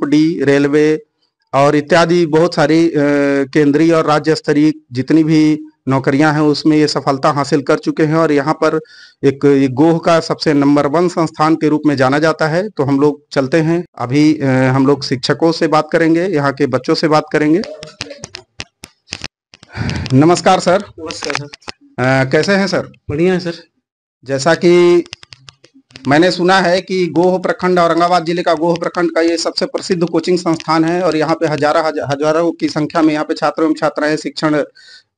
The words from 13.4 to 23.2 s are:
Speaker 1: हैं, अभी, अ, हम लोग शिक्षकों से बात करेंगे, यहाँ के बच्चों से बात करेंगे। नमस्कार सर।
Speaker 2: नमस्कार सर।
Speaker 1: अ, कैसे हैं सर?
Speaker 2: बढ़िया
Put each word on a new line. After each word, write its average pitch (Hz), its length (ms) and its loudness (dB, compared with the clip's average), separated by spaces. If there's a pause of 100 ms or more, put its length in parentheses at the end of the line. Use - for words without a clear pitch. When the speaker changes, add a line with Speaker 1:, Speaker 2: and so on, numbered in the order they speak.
Speaker 1:
हैं, 165 280 0 (120)
अभी, 147 420 0
अ, 139 60 -4
हम 131 420 2
लोग 135 160 0
शिक्षकों 151 480 -2
से 160 160 -2
बात 151 240 0
करेंगे, 165 340 0
यहाँ 143 280 -2
के 139 140 -2
बच्चों 131 280 -2
से 160 120 -2
बात 151 260 2
करेंगे। 156 280 0 (2500)
नमस्कार 170 460 2
सर। 180 220 0 (180)
Speaker 2:
नमस्कार 160 340 -10
सर। 143 120 -8 (580)
Speaker 1:
अ, 131 280 0
कैसे 156 240 0
हैं 196 120 0
सर? 170 240 -6 (180)
Speaker 2:
बढ़िया 170 240 0